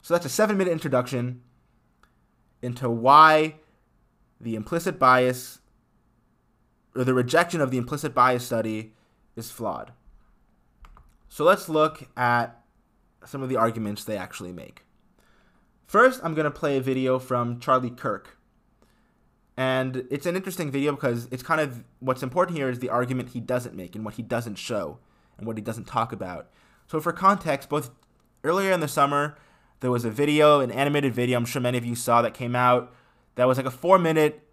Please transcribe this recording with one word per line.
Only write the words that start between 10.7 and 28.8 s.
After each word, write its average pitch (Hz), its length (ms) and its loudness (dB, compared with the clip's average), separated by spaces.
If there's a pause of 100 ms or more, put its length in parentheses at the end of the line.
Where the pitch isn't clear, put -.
So - 160 -6
let's 196 240 4
look 156 480 0
at 120 460 0 (640)
some 139 160 -10
of 127 80 -8
the 131 60 -2
arguments 110 480 -2
they 107 120 -8
actually 92 360 -12
make. - 320 -20 (1000)
First, 254 360 4
I'm 160 120 -4
gonna 151 160 0
play 143 280 -2
a - 20 0
video 131 380 0
from 120 420 -4
Charlie 127 300 0
Kirk. - 480 -8 (1160)
And 131 540 -2
it's - 160 -4
an 175 80 -2
interesting 180 380 -6
video 143 200 -2
because 120 380 -4
it's 127 140 -10
kind 160 160 0
of, 127 240 -4 (160)
what's 127 240 -2
important 170 340 -2
here 135 100 -2
is 123 120 -4
the 127 80 -6
argument 127 400 -2
he 120 120 -10
doesn't 120 360 -6
make 90 180 -14
and 110 100 -10
what 107 100 -10
he 123 80 -12
doesn't 113 340 -6
show 90 420 -6 (400)
and 107 80 -10
what 113 100 -6
he 107 60 -10
doesn't 113 220 -8
talk 113 280 -4
about. 90 380 -12 (380)
So 160 100 -4
for 165 140 -2
context, 170 560 0
both 160 220 -4 (520)
earlier 190 300 0
in 175 80 0